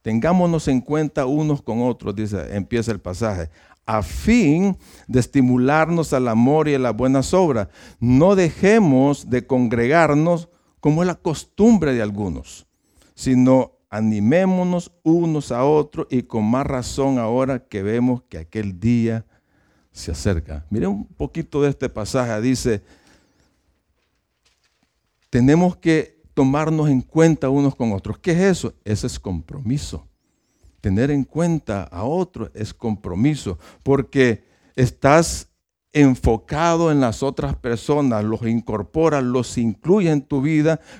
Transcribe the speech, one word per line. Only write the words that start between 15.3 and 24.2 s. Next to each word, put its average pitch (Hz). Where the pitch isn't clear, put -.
a 123
otros 151
y 123
con 110
más 127
razón 135
ahora 123
que 95
vemos 120
que -
aquel 95
día 113
se -
acerca". 78
Mire 110
un 202
poquito -
de 143
este 135
pasaje, 117
dice, 117